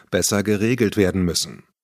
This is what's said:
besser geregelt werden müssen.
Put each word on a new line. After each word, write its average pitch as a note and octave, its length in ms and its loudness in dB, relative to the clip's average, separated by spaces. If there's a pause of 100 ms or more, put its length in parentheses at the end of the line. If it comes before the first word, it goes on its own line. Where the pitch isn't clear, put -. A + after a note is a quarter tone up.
besser G2+ 320 0
geregelt G#2+ 540 0
werden F#2 280 2
müssen. - 400 -4 (200)